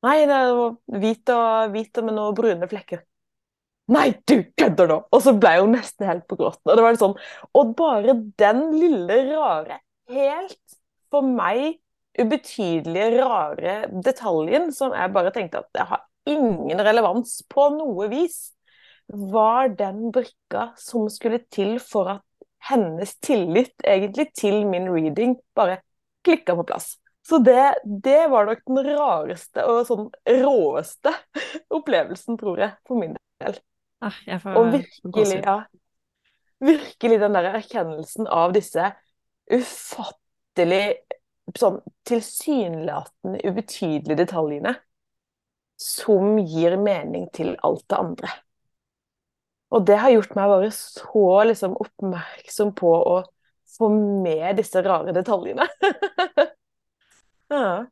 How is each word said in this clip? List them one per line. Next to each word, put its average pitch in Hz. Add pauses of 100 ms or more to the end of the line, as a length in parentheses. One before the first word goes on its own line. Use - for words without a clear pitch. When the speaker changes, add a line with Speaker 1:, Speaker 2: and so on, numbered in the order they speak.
Speaker 1:
"Nei, 285 (100)
det 285
er 254
jo 240 (360)
hvit 220
og, 220
hvit 220
og 226
med 214
noen 208
brune 185
flekker." 185 (920)
"Nei, 285 (220)
du 262 (200)
kødder 180
nå!" 156 (120)
Og 247
så 269
ble 190
hun 208
nesten 208
helt 175
på -
gråten. -
Og 220
det 226
var 233
sånn, 196 (420)
og 233
bare 262 (260)
den 240 (140)
lille, 233 (140)
rare, 208 (320)
helt 285 (340)
for 285
meg 247 (340)
ubetydelige, 196
rare 185 (280)
detaljen, 220
som 262
jeg 185
bare 185
tenkte 196
at -
det -
har - (260)
ingen 190
relevans 220 (100)
på 285
noe 233
vis, 330 (560)
var 220
den 208
brikka 233 (100)
som 214
skulle 233 (100)
til 208
for 196
at 202 (460)
hennes 190
tillit 208 (100)
egentlig 202
til 208
min 185
reading 175 (200)
bare 185 (420)
klikket 185
på 170
plass. - (340)
Så 320
det, 254 (100)
det 269
var 214
nok 226
den 262
rareste 214
og 233
sånn 214 (200)
råeste 240 (300)
<laughs> -
opplevelsen, 220
tror 180
jeg, 202
for 247
min 165 (240)
del. - (480)
Speaker 2:
Ah, 202 (100)
jeg 185
får 208
Speaker 1:
Og 233
virkelig, -
Speaker 2:
gåsehud. 196
Speaker 1:
ja, 196 (1040)
virkelig 262
den 208
der 180
erkjennelsen 185
av 170
disse 180 (640)
ufattelig, - (760)
sånn 202 (300)
tilsynelatende 185
ubetydelige 160
detaljene 160 (1080)
som 208
gir 170
mening 175
til 175 (100)
alt -
det -
andre. - (1400)
Og 214
det 208
har 247
gjort 214
meg 202
bare 196
så - (200)
liksom 196
oppmerksom 196
på 170
å 170 (580)
få 220 (340)
med 175
disse 185
rare 170
detaljene. 202 (140)
<laughs> - (1000)
Ja. 220